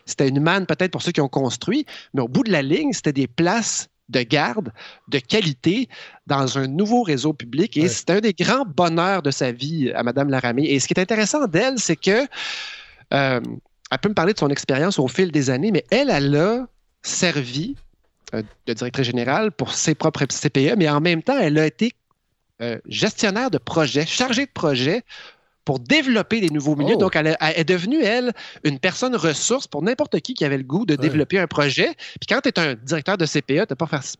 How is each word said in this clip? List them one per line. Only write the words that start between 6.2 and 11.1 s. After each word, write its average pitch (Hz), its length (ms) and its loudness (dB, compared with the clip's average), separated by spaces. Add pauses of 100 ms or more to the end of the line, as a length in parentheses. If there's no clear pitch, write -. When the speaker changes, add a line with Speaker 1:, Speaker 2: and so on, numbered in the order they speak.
Speaker 1:
dans 135 300 0
un 135 100 0
nouveau 208 360 2
réseau 151 300 0
public. 135 440 -2
Et 151 60 4
Speaker 2:
Ouais. - 40 4
Speaker 1:
c'est - 220 -4
un 202 100 4
des 214 140 2
grands 240 320 2
bonheurs 175 560 0
de 143 100 0
sa 131 200 -2
vie 135 420 -2
à 120 100 -2
Madame 135 260 0
Laramée. 127 360 0
Et 139 140 2
ce - 80 -4
qui 175 60 0
est - 60 0
intéressant 220 480 0